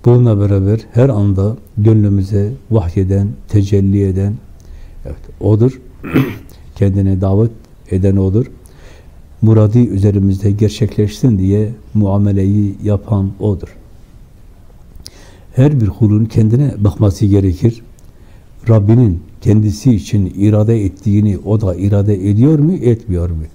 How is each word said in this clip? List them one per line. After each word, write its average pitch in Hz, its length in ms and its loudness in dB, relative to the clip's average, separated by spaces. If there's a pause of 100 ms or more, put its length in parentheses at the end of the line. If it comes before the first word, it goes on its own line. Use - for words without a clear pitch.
Bununla 120 320 4
beraber 101 400 0 (140)
her 127 160 2
anda 104 480 -2 (200)
gönlümüze 104 760 2 (200)
vahyeden, 98 560 0 (200)
tecelli 98 560 0
eden, 98 300 -2 (720)
evet, 76 120 -14 (220)
O'dur. 110 420 0 (220)
<clears throat> - 80 -12 (640)
Kendine 98 460 0
davet 101 300 0 (400)
eden 95 240 0
O'dur. 98 300 0 (960)
Muradi 110 380 4
üzerimizde 98 720 0
gerçekleşsin 104 880 -2
diye 101 300 0 (240)
muameleyi 101 920 0
yapan 101 560 -2
O'dur. 101 360 -6 (1800)
Her 139 260 2
bir 104 60 0
kulun 107 380 0
kendine 117 520 0
bakması 104 480 0
gerekir. 98 560 0 (880)
Rabbinin 110 540 2 (180)
kendisi 107 540 0
için 95 420 -4
irade 107 480 2
ettiğini 101 520 0
o 101 240 -2
da 92 140 -2
irade 101 540 0
ediyor 139 300 2
mu, 160 140 2
etmiyor 95 560 -2
mu? 80 140 -6 (120)